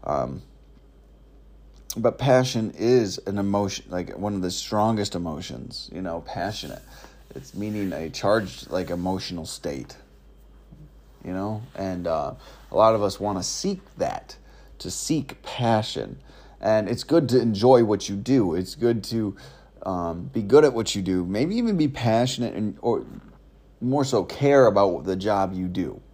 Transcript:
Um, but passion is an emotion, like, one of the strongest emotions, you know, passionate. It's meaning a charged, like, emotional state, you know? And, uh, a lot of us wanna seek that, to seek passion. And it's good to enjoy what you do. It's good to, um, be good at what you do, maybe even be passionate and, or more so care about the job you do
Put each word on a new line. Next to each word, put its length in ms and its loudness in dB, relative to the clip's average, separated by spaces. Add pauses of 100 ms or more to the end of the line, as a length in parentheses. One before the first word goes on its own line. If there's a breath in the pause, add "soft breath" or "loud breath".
Um, 380 -4 (1500)
but 220 0
passion 580 2
is 500 2
an 120 -2
emotion, 500 -2
like, 300 -6
one 160 -4
of 80 -4
the 80 -4
strongest 640 -2
emotions, 800 -10
you 100 -10
know, 240 -6
passionate. 560 -8 (520 loud breath)
It's 200 -16
meaning 380 -4
a 180 -8
charged, 600 -2
like, 200 -4
emotional 560 -4
state, 500 -10 (1300)
you 80 -10
know? 300 -6 (120)
And, 320 -6
uh, 280 -2 (360 loud breath)
a 60 -2
lot 180 8
of 80 2
us 160 -2
wanna 240 -4
seek 380 -4 (160)
that, 400 -6 (420 soft breath)
to 120 -10
seek 520 -4
passion. 760 -2 (420 loud breath)
And 280 2
it's 140 -4
good 280 4
to 100 6
enjoy 440 6
what 240 0
you 80 -4
do. 380 2
It's 200 -4
good 300 0
to, 320 -4 (480 loud breath)
um, 480 -6
be 100 -4
good 220 8
at 80 4
what 220 -4
you 80 -4
do, 220 0
maybe 320 -2
even 200 0
be 120 2
passionate 680 0
and, 260 -4
or 240 0 (760)
more 240 0
so 200 0
care 420 6
about 380 4
the 120 -2
job 380 0
you 140 -4
do 320 -4 (140)